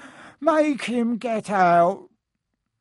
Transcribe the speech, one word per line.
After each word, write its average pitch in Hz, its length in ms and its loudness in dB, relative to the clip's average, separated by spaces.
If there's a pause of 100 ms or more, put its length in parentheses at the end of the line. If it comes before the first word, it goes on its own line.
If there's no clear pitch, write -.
(400)
Make 302 440 0
him 233 340 -4
get 220 320 -6
out. 180 580 2 (720)